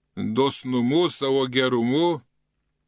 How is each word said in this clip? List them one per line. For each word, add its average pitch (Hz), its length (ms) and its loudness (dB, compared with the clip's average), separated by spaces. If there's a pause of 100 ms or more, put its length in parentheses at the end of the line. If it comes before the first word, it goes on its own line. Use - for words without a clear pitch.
(160)
dosnumu, 127 920 0
savo 135 380 0
gerumu. 127 760 0 (680)